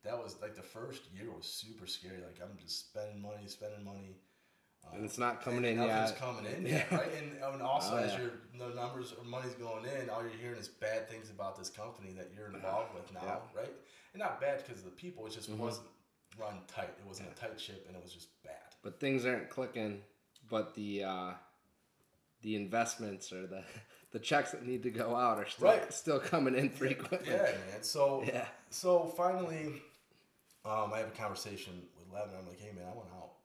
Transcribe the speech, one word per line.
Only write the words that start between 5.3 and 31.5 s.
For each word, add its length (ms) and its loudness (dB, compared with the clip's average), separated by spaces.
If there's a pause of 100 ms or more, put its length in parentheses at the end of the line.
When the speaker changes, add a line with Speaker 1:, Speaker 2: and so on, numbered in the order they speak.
Speaker 2:
coming 160 0
Speaker 1:
and 100 2
Speaker 2:
in 80 4
Speaker 1:
nothing's 340 6
Speaker 2:
yet. 80 -4
Speaker 1:
coming 280 -4
in 160 -4
Speaker 2:
<laughs> 40 0
Yeah. 100 4
Speaker 1:
yet, 160 2
right? 200 2
And, 300 -6
and 200 -2
also, 320 4
Speaker 2:
Oh, 40 6
Speaker 1:
as 140 4
Speaker 2:
yeah. 100 0
Speaker 1:
your, 80 -2 (280)
the 160 -6
numbers 380 -4
or 120 -12
money's 300 -4
going 300 -6
in, 240 -4
all 140 -2
you're 80 -4 (100)
hearing 180 -6
is 100 -10
bad 400 -2
things 220 -12
about 260 -6
this 120 -8
company 440 -10
that 220 -10
you're 120 -12
involved 480 -2
with 180 -10
now, 100 -8
Speaker 2:
Yeah. 380 -4
Speaker 1:
right? 120 -6 (420)
And 60 -8
not 200 -2
bad 260 2
'cause 120 -10
of 60 -14
the 60 -10
people. 360 -10
It 40 -8
just 200 -8
Speaker 2:
Mm-hmm. 100 -4
Speaker 1:
wasn't 260 -2 (520)
run 280 -6
tight. 320 -6
It 80 -18
wasn't 220 -10
Speaker 2:
Yeah. 60 -14 (120)
Speaker 1:
a 40 -4
tight 100 -12
ship, 260 -10
and 100 -14
it 60 -12
was 100 -16
just 300 -20
bad. 400 -16
Speaker 2:
But 160 -10
things 280 4
aren't 240 0
clicking. 520 -2 (460)
But 260 0
the, 300 -2
uh, 280 -2 (1080)
the 160 -2
investments 760 0
or 140 -6
the, 160 -8 (260)
<laughs> 240 -20
the 60 -4
checks 340 4
that 120 -6
need 200 0
to 60 2
go 240 2
out 240 6
are 80 0
still, 220 8
Speaker 1:
Right. 240 10
Speaker 2:
still 260 4
coming 380 6
in 80 6
Speaker 1:
Yeah, 60 4
Speaker 2:
frequently. 600 0
Speaker 1:
yeah, 120 6 (280)
man. 120 -6
So, 420 6
Speaker 2:
Yeah. 240 2 (220)
Speaker 1:
so 380 8
finally, 720 2 (840)
um, 280 2
I 60 0
have 100 0
a 80 -8
conversation 680 -6 (120)